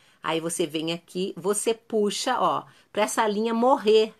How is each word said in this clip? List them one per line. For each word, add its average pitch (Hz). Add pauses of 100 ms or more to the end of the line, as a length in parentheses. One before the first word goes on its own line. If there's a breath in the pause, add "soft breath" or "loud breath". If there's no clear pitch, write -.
(220 soft breath)
Aí 160
você 170
vem 156
aqui, 180
você 202
puxa, 220
ó, 143 (260 soft breath)
pra 202
essa 220
linha 214
morrer, 220